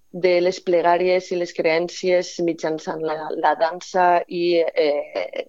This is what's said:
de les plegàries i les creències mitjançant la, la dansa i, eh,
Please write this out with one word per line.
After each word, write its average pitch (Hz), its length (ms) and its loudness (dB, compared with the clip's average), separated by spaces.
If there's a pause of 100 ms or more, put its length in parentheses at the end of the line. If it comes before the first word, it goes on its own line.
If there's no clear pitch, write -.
(160)
de 180 240 2
les 180 240 0
plegàries 180 680 2
i - 20 -2
les 175 160 -4
creències 175 800 0 (180)
mitjançant 160 560 -4
la, 160 140 -4 (180)
la 156 240 2
dansa 175 600 2 (100)
i, 175 320 2
eh, 147 840 -2